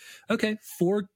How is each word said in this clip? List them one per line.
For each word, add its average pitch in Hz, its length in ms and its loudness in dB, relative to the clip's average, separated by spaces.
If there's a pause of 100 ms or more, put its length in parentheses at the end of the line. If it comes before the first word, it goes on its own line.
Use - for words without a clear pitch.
(300)
okay, 220 260 0 (220)
four 196 380 2